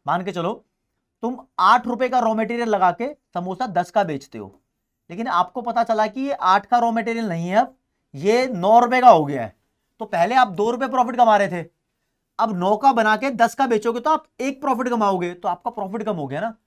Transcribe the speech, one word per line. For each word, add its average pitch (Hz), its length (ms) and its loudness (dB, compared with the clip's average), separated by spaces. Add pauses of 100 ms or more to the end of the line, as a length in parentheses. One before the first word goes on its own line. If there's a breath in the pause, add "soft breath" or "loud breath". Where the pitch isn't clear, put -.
मान 175 160 -2
के 196 80 -8
चलो 175 340 -6 (560)
तुम 247 160 -6 (220)
आठ 226 280 4
रुपए 240 220 -4
का 247 100 0
रॉ 226 140 0
मटेरियल 226 360 -4
लगा 185 220 2
के 214 240 -8 (180)
समोसा 190 340 -6
दस 175 240 -4
का 202 120 0
बेचते 143 340 -8
हो, 98 220 -16 (500)
लेकिन 214 180 -8
आपको 185 340 -2
पता 233 220 -2
चला 220 240 0
कि 214 140 -8
ये 277 120 -4
आठ 196 320 2
का 240 120 0
रॉ 233 140 2
मटेरियल 226 340 -4
नहीं 170 240 -4
है, 185 60 -2
अब 262 200 0 (400)
ये 220 320 0
नौ 214 320 4
रुपए 240 220 2
का 247 80 10
हो 165 160 8
गया 139 160 -4
है। 110 140 -8 (440)
तो 226 60 -8
पहले 190 300 -2
आप 254 120 4
दो 202 240 -2
रुपए 254 160 -4
प्रॉफिट 254 280 -2
कमा 220 220 6
रहे 202 100 2
थे, 170 200 -8 (720)
अब 214 180 -2
नौ 190 200 0
का 269 140 4
बना 214 260 2
के 214 120 -4
दस 233 260 0
का 269 120 0
बेचोगे 233 320 -2
तो 240 100 -4
आप 311 160 0 (140)
एक 269 220 -6
प्रॉफिट 254 280 -2
कमाओगे, 196 440 -2
तो 180 160 -8
आपका 180 200 -6
प्रॉफिट 202 340 -8
कम 208 120 -4
हो 147 120 -8
गया 143 140 -6
ना। 220 140 -8 (120)